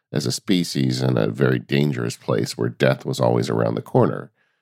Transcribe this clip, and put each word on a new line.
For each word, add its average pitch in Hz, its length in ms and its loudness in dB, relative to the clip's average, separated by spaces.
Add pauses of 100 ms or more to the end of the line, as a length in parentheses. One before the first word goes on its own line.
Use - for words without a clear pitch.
(100)
as - 160 -2
a 67 60 -2
species 69 720 0
in 64 140 2
a 53 120 2
very 64 320 0
dangerous 67 560 0
place - 420 -2
where 58 100 -2
death 65 360 0
was 65 160 -4
always 60 280 2
around 57 280 0
the 52 60 -4
corner. 69 500 0 (300)